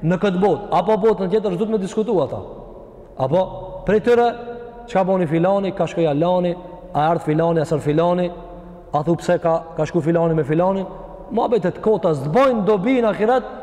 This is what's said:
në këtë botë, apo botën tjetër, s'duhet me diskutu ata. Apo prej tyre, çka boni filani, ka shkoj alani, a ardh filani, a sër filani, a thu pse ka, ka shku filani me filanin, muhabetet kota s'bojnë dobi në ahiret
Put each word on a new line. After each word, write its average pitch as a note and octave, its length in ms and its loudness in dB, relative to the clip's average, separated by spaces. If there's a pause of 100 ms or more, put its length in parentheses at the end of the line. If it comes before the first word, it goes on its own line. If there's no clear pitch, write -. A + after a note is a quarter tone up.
në F3 160 2
këtë F#3 220 0
botë, F#3 340 2
apo F#3+ 240 2
botën F#3+ 320 2
tjetër, G#3 240 0
s'duhet G#3 160 -2
me A3 80 0
diskutu G3+ 440 -2
ata. A2+ 180 -6 (840)
Apo E3+ 220 2 (420)
prej G#3 160 2
tyre, A#3+ 240 4 (640)
çka F#3+ 180 0
boni F#3 220 2
filani, F#3 420 2
ka E3 160 -2
shkoj E3 240 0
alani, F3 440 2 (380)
a D3+ 140 2
ardh E3 160 0
filani, D#3+ 380 2
a C#3+ 80 0
sër D3+ 100 0
filani, E3+ 480 2 (640)
a D3+ 120 0
thu E3+ 180 2
pse F3 180 2
ka, E3 160 2 (220)
ka D#3 80 0
shku E3 180 -2
filani E3 320 2
me D#3 80 2
filanin, F3+ 420 0 (460)
muhabetet G#3+ 500 0
kota F#3+ 360 2
s'bojnë G#3 500 2
dobi A3 340 2
në G#3+ 120 2
ahiret A3 380 0 (120)